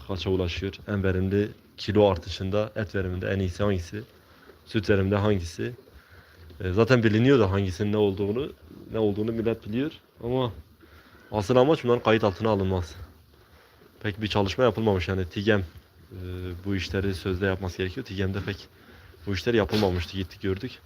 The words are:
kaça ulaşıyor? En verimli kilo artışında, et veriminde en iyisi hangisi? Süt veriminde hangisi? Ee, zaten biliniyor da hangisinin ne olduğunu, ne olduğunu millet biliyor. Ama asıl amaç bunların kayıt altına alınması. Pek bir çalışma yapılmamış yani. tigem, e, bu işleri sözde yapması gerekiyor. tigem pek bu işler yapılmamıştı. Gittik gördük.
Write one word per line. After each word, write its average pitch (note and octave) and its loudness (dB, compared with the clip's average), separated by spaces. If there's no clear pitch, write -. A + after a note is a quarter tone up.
kaça G2 -4
ulaşıyor? F#2 -2
En G#2 -2
verimli F#2+ 0
kilo G#2 4
artışında, F#2+ -4
et G#2+ -6
veriminde F#2 -4
en G2 -2
iyisi F#2 -2
hangisi? G#2 -2
Süt G#2+ -2
veriminde G2 4
hangisi? G#2 0
Ee, F#2 -2
zaten A2+ 6
biliniyor A2+ 6
da G2+ 4
hangisinin G2 -2
ne G#2+ 0
olduğunu, G#2 0
ne A2 -4
olduğunu G#2+ -2
millet A2+ -4
biliyor. B2+ -4
Ama B2 -2
asıl G#2+ 2
amaç C#3 6
bunların A#2+ 2
kayıt A2 4
altına A2 2
alınması. F#2+ 0
Pek G#2 -4
bir G#2+ -2
çalışma G2+ 0
yapılmamış G#2+ 2
yani. F#2 -2
tigem, G#2 2
e, G2 -14
bu G2 -2
işleri G2 -2
sözde F#2 -2
yapması F#2 -4
gerekiyor. F#2 -6
tigem F#2+ -4
pek G2 -8
bu G2+ -4
işler A#2 -2
yapılmamıştı. F#2+ 2
Gittik - -8
gördük. G2 -6